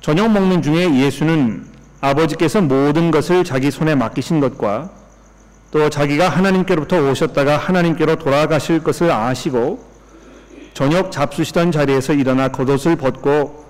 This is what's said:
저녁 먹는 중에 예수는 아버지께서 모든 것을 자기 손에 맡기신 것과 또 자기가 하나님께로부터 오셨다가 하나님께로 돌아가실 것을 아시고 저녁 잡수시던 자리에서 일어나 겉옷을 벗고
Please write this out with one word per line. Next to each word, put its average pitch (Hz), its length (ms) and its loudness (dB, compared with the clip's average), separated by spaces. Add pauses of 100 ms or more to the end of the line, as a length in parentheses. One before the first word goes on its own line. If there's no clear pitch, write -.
저녁 190 300 2
먹는 190 320 2
중에 160 320 2 (100)
예수는 143 640 0 (340)
아버지께서 156 640 0
모든 147 480 2
것을 165 340 2
자기 135 280 -2
손에 156 240 0
맡기신 131 440 -2
것과 123 500 -4 (840)
또 151 180 2
자기가 147 380 0
하나님께로부터 175 840 0
오셨다가 143 460 0
하나님께로 165 600 0
돌아가실 151 680 0
것을 170 260 0
아시고 127 720 -2 (880)
저녁 175 360 0
잡수시던 165 600 -2
자리에서 139 400 0
일어나 131 360 0
겉옷을 139 480 0
벗고 139 720 -2